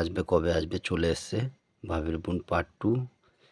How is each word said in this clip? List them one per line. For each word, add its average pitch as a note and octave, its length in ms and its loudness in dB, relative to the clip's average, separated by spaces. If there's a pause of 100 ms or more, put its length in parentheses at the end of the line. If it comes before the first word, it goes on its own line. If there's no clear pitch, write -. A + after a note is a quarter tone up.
আসবে, F2 200 0 (100)
কবে E2+ 260 4
আসবে, E2 200 0 (100)
চলে E2+ 280 2
এসছে - 320 -4 (360)
ভাবির E2 360 -2
বোন F2+ 180 -2 (120)
পার্ট E2+ 200 0 (120)
টু। G2+ 80 2 (640)